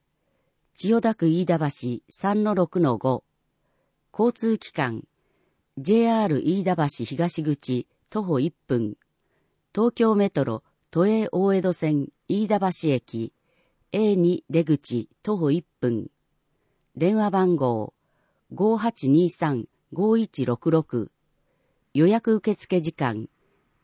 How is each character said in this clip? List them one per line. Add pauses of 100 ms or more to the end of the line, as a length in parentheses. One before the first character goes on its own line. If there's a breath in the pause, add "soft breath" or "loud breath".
(720)
千
代
田
区
飯
田
橋
三
の
六
の
五。 (920)
交
通
機
関、 (720)
ジ
ェ
イ
ア
ー
ル
飯
田
橋
東
口 (220)
徒
歩
一 (160)
分、 (800)
東
京
メ
ト
ロ (260)
都
営
大
江
戸
線 (180)
飯
田
橋
駅 (580)
エ
ー
二
出
口 (120)
徒
歩
一 (140)
分。 (880)
電
話
番
号、 (600)
五
八
二
三 (260)
五
一
六
六。 (840)
予
約
受
付
時
間、 (540)